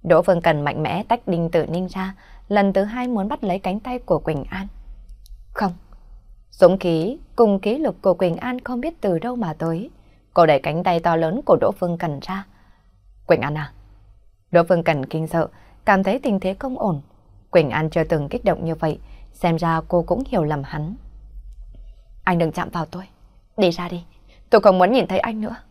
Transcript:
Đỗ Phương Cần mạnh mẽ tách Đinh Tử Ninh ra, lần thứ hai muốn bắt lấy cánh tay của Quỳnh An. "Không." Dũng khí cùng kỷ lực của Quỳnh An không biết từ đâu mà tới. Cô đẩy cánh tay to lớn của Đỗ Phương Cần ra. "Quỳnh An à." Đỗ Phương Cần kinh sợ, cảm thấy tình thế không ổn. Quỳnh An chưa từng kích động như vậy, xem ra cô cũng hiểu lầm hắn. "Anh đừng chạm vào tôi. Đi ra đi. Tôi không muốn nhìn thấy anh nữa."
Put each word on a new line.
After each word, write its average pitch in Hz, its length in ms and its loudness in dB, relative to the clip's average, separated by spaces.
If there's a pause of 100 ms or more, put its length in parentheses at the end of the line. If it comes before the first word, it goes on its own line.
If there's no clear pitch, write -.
Đỗ 165 200 0
Phương 170 180 0
Cần 151 240 -2
mạnh 147 180 -4
mẽ 160 260 -4
tách 247 200 -2
Đinh 170 220 -2
Tử 170 160 0
Ninh 180 200 -6
ra, 190 280 -8 (340)
lần 196 240 2
thứ 190 120 2
hai 247 240 -6
muốn 214 200 -4
bắt 285 160 -6
lấy 190 140 -2
cánh 196 220 -4
tay 247 180 -8
của 170 200 0
Quỳnh 151 260 -4
An. 190 220 -8 (880)
"Không." 190 200 -2 (800)
Dũng 185 280 6
khí 180 400 0 (180)
cùng 208 240 6
kỷ 220 180 -2
lực 254 240 -2
của 185 120 4
Quỳnh 175 220 0
An 247 240 -6
không 240 200 -6
biết 330 200 -8
từ 180 180 0
đâu 247 180 -4
mà 175 180 -4
tới. 165 360 -4 (440)
Cô 170 120 8
đẩy 147 140 6
cánh 156 220 -2
tay 170 180 2
to 170 160 2
lớn 165 300 0
của 180 140 6
Đỗ 107 120 2
Phương 175 260 -4
Cần 156 240 -6
ra. 190 240 -10 (800)
"Quỳnh 165 140 4
An 143 140 -4
à." 151 180 -8 (800)
Đỗ 170 180 6
Phương 170 140 2
Cần 147 240 0
kinh 160 200 -6
sợ, 165 220 -2 (360)
cảm 196 180 4
thấy 196 160 0
tình 214 220 0
thế 190 180 -4
không 262 200 -8
ổn. 165 220 -2 (500)
Quỳnh 151 200 4
An 156 200 -2
chưa 165 140 0
từng 147 240 -2
kích 165 160 -8
động 180 200 0
như 165 100 -2
vậy, 160 240 -2 (340)
xem 165 240 0
ra 165 320 0
cô 175 140 2
cũng 175 260 -2
hiểu 185 160 0
lầm 147 180 -2
hắn. 151 340 -8 (1300)
"Anh 180 140 2
đừng 165 140 0
chạm 175 180 -6
vào 165 160 -6
tôi. 175 180 -14 (520)
Đi 185 140 4
ra 175 180 -6
đi. 170 160 -10 (460)
Tôi 220 100 8
không 196 180 8
muốn 180 140 6
nhìn 247 140 4
thấy 185 120 0
anh 220 220 -4
nữa." 220 160 -8 (140)